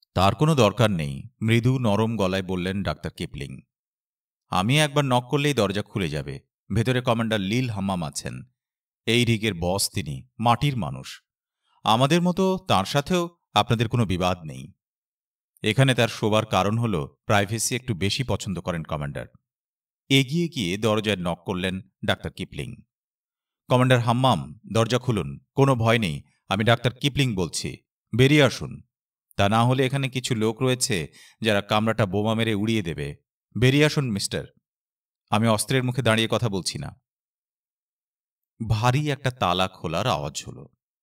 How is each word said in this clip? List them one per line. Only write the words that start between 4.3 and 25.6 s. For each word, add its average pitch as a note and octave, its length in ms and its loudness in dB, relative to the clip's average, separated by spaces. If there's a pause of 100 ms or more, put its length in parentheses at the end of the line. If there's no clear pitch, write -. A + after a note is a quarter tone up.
"আমি A2 300 2
একবার C#3+ 260 2
নক B2 240 0
করলেই D3 240 0
দরজা G2+ 280 0
খুলে F#2+ 280 -4
যাবে। C#2+ 300 -6 (360)
ভেতরে B2 260 0
কমান্ডার A2+ 380 0
লীল A#2 300 -2
হাম্মাম G2 340 -4
আছেন। B1+ 400 -10 (640)
এই A#2 200 4
রিগের A2 280 0
বস F2 400 -2
তিনি, C#2+ 360 -8 (100)
মাটির A#2+ 380 2
মানুষ। C#2 460 -8 (600)
আমাদের C3 380 4
মতো F#3 360 2
তার G2 280 0
সাথেও F3 440 -2 (240)
আপনাদের A2 360 2
কোনো A#2+ 160 2
বিবাদ F2+ 380 -2
নেই। C#2 300 -14 (920)
এখানে B2+ 320 4
তার A#2+ 120 2
শোবার G#2+ 380 0
কারণ G2+ 320 0
হলো F#2 480 -2
প্রাইভেসি G#2+ 500 0
একটু A#2 180 -4
বেশি G2 300 -2
পছন্দ F#2+ 380 -6
করেন E2+ 220 -6
কমান্ডার।" C#2+ 420 -8 (840)
এগিয়ে C#3 380 2
গিয়ে G2 300 -2
দরজায় G#2+ 380 0
নক F2 300 -4
করলেন F#2+ 360 -4 (240)
ডাক্তার G2 260 -4
কিপলিং। C#2 440 -12 (920)
"কমান্ডার B2+ 300 4
হাম্মাম, A#2 600 0 (140)
দরজা A2+ 260 2
খুলুন, D#2 400 -2 (160)
কোনো C3+ 200 4